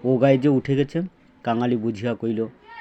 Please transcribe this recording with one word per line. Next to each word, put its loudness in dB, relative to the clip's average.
ও 2
গায়ে 4
যে 2
উঠে 2
গেছে।" -2
কাঙালি 0
বুঝিয়া -4
কহিল, -4